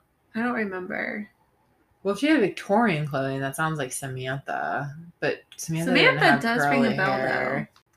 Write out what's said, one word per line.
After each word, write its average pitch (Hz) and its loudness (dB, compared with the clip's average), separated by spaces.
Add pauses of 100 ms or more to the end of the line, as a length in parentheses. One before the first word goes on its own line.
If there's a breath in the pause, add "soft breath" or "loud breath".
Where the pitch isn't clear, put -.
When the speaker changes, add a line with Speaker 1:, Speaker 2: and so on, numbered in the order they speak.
(340)
Speaker 1:
I 220 -6
don't 247 -2
remember. 208 -6 (720)
Speaker 2:
Well, 196 0
if 196 -8
she 285 2
had 311 6
Victorian 196 2
clothing, 135 -2
that 135 -4
sounds 160 -2
like 131 -6
Samantha, 131 -4 (260)
but - -2 (140)
Samantha 165 -2
didn't 415 4
Speaker 1:
Samantha 349 6
Speaker 2:
have 240 4
Speaker 1:
does 226 2
ring 247 4
a - 4
Speaker 2:
curly 208 0
Speaker 1:
bell, 135 2
Speaker 2:
hair. 131 -2
Speaker 1:
though. - -20 (180)